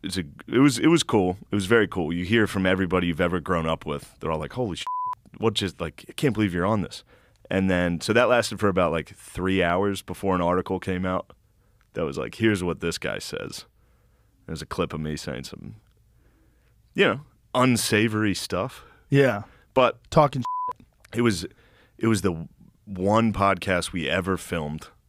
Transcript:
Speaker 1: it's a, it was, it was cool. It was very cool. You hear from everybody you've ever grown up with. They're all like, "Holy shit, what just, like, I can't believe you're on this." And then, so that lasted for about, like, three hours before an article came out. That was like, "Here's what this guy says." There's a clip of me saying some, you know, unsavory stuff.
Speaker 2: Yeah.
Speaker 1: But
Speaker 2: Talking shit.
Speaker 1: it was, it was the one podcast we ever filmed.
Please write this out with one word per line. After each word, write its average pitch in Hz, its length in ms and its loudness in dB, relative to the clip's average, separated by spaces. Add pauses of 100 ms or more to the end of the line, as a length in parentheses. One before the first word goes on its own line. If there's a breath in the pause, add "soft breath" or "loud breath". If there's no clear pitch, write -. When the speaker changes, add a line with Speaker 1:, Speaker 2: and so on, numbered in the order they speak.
Speaker 1:
it's 95 140 -4
a, 90 60 -2 (240)
it - 120 2
was, 135 180 4
it 147 100 2
was 165 140 4
cool. 95 360 2 (140)
It 101 40 -2
was 98 100 0
very 107 220 4
cool. 85 260 -4
You 87 120 -4
hear 107 200 4
from 95 220 0
everybody 92 400 2
you've 80 120 -2
ever 87 200 2
grown 85 260 -2
up 80 220 -4
with. 71 320 -8
They're 80 120 -4
all 80 80 -2
like, 73 140 -10
"Holy 110 220 -4
shit, - 100 -10 (520)
what - 160 0
just, 98 260 -4
like, - 300 -10
I - 20 -20
can't 135 220 -2
believe 101 200 0
you're 87 120 0
on 104 160 0
this." - 240 -10 (440 soft breath)
And 95 200 2
then, 87 320 0
so - 100 -4
that 117 160 6
lasted 117 320 2
for 104 80 2
about, 90 240 2
like, 82 240 -6
three 92 480 -2
hours 95 380 0
before 95 340 -2
an 87 60 0
article 90 380 0
came 92 260 -4
out. 92 260 -4 (600)
That 85 100 -4
was 71 140 -4
like, 60 180 -8
"Here's 107 260 2
what 87 200 -4
this 85 160 -4
guy 52 220 -6
says." - 440 -10 (840)
There's 78 160 -10
a - 20 -10
clip - 280 -4
of 76 60 -6
me 78 160 -4
saying 69 280 -10
some, - 320 -16 (1200)
you 165 100 4
know, 127 160 2 (320)
unsavory 110 800 2
stuff. - 500 -6 (240 soft breath)
Speaker 2:
Yeah. 127 360 4 (320 soft breath)
Speaker 1:
But 127 240 4 (100)
Speaker 2:
Talking 143 320 4
shit. - 460 -8 (320)
Speaker 1:
it - 20 2
was, 101 240 2 (540 soft breath)
it 113 80 0
was 104 160 2
the 82 240 -2 (380)
one 104 460 2
podcast 95 600 0
we 78 180 -4
ever 90 280 0
filmed. 78 500 -8 (220)